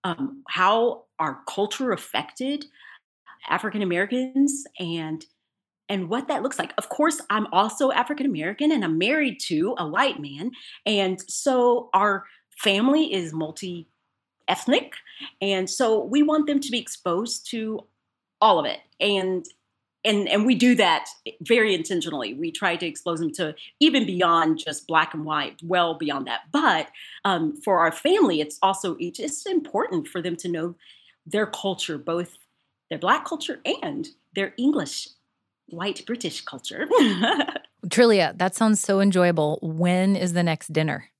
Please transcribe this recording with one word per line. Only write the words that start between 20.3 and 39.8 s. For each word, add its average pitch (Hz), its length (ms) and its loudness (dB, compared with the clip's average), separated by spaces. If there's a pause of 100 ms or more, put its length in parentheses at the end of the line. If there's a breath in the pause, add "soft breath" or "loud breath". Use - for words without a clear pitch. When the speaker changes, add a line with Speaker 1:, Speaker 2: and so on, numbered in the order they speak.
Speaker 1:
we 254 80 6
do 240 220 6
that 180 320 4 (340)
very 220 320 4
intentionally. 156 640 -4
We 160 160 -6
try 175 240 -2
to 175 100 -6
expose 165 340 -6
them 165 140 -2
to 156 220 -4 (240 loud breath)
even 262 260 4
beyond 170 580 2
just - 240 -10
black 160 280 2
and 151 100 -6
white, 151 380 -4
well 170 320 2
beyond 143 320 -4
that. 117 140 -6 (100)
But, 220 380 2 (340 loud breath)
um, 165 400 0
for 190 160 4
our 165 120 4
family, 190 480 2
it's 151 220 -6
also, 190 380 0
it's 214 480 -8
important 220 600 -2
for 180 140 -8
them 175 160 -4
to 180 100 -8
know 170 280 -4 (500 soft breath)
their 202 220 0
culture, 185 500 -6
both 170 400 -6 (520)
their - 100 -8
Black 254 260 2
culture - 360 -8 (200)
and - 260 -8 (280)
their 196 240 -4
English, 254 480 -2 (600)
white 185 360 -8
British 233 360 -6
culture. - 520 -8
<laughs> 226 920 2
Speaker 2:
Trillia, 214 500 4
that 180 160 0
sounds 214 260 4
so 196 200 2
enjoyable. 175 640 4
When 180 520 2